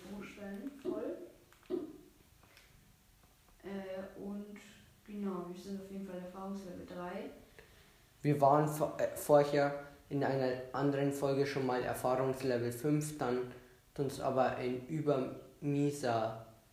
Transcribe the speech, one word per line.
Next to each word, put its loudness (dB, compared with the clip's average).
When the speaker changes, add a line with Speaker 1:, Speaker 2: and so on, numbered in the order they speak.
Speaker 1:
Bruchsteinen -10
voll. -4
Äh, -8
und -8
genau, -4
wir -12
sind -6
auf -12
jeden -8
Fall -8
Erfahrungslevel -8
drei. -8
Speaker 2:
Wir 4
waren 8
vor-, -2
äh, 2
vorher 6
in 0
einer 2
anderen 2
Folge 2
schon 0
mal 2
Erfahrungslevel 2
fünf, 0
dann 2
hat -8
uns -4
aber 2
ein -4
übermieser 0